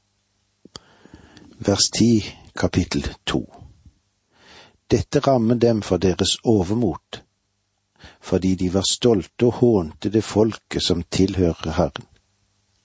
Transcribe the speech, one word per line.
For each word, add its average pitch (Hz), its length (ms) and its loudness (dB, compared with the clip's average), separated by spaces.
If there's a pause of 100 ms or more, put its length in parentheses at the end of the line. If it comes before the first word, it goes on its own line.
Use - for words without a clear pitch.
(1600)
Vers 101 400 0
ti, 113 260 4 (320)
kapittel 71 540 -2 (160)
to. 64 160 -4 (1500)
«Dette 117 280 0
rammer 123 360 2
dem 117 280 2
for 92 140 -2
deres 92 480 0
overmot, 104 800 -2 (960)
fordi 92 340 -2
de 90 200 -2
var 98 120 0
stolte 117 600 0
og 120 60 2
hånte 101 580 0
det 107 140 0
folket - 580 -2
som 85 200 -2
tilhører 90 680 0
Herren, 80 360 -4 (800)